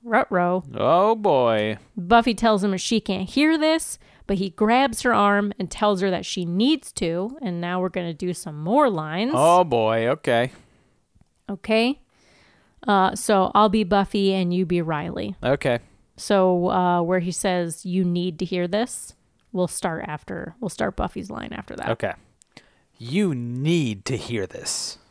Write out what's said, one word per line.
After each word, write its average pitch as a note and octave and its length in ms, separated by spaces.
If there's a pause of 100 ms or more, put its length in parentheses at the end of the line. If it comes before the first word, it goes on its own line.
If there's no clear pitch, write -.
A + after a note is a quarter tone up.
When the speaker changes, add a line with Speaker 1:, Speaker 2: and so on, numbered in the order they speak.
Speaker 1:
Ruh-roh. F#3 600 (100)
Speaker 2:
Oh, E3 420
boy. A#2+ 600 (180)
Speaker 1:
Buffy A3+ 380
tells G#3+ 300
him G3 140
she A3 220
can't F#3+ 300
hear D#4 300
this, D#4+ 400 (260)
but G3 120
he F#3+ 120
grabs A#3 540
her B3 100
arm G3+ 460
and F3+ 100
tells G#3 320
her G3 80
that F#3 160
she F3+ 200
needs G#3+ 480
to. F#3 500
And F3 180
now F3 180
we're F#3 100
gonna F3 240
do F3+ 200
some D3+ 260
more A#3+ 300
lines. F3 460
Speaker 2:
Oh, F3+ 280
boy. A2+ 440
Okay. B2+ 440 (960)
Speaker 1:
Okay. A3 500 (880)
Uh, F#3+ 280
so G3 380
I'll G#3 160
be G#3+ 140
Buffy G3 500
and F3+ 180
you F3+ 140
be F3 160
Riley. E3 640
Speaker 2:
Okay. C3 360 (380)
Speaker 1:
So, F#3 540
uh, F3+ 320
where F3+ 160
he F3 120
says, F3 540
"You F#3 180
need F3 360
to F#3+ 60
hear F3+ 220
this," G#3 480 (360)
we'll F3+ 160
start - 400
after, E3 520
we'll A3+ 100
start - 260
Buffy's - 340
line - 240
after - 220
that. - 140
Speaker 2:
Okay. A2 240 (840)
"You D#3 380
need B2 720
to B2+ 120
hear G2+ 300
this." - 500 (140)